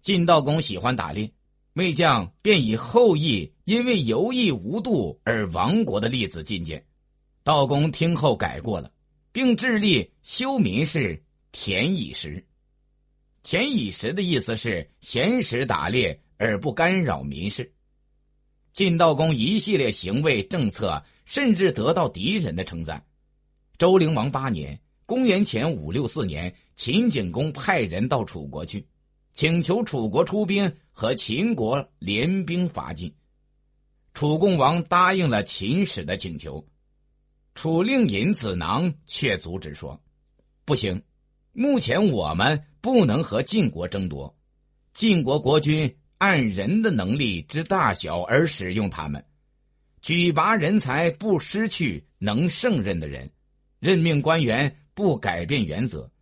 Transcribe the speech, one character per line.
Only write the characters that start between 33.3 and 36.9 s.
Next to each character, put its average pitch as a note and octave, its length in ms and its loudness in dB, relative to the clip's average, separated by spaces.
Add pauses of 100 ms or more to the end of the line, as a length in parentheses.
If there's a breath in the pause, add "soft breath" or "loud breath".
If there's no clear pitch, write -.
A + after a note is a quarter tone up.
楚 D3 220 0
共 F#3 200 4
王 D#3 260 4
答 F3+ 320 4
应 F3 160 2
了 G#2 140 0
秦 C#3+ 420 0
使 F#2 180 -6
的 F2 120 -4
请 F2 200 -8
求。 C#2+ 300 -12 (880)